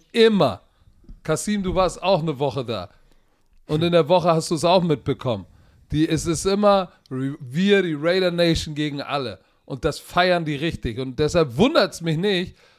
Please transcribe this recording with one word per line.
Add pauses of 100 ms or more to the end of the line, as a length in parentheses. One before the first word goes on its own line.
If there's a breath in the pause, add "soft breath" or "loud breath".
(100)
immer. (600)
Kasim,
du
warst
auch
eine
Woche
da. (800)
Und
in
der
Woche
hast
du
es
auch
mitbekommen. (460 soft breath)
Die,
es
ist
immer (200 soft breath)
Re-,
wir,
die
Raider
Nation
gegen
alle. (260)
Und
das
feiern
die
richtig.
Und
deshalb
wundert's
mich
nicht, (220 soft breath)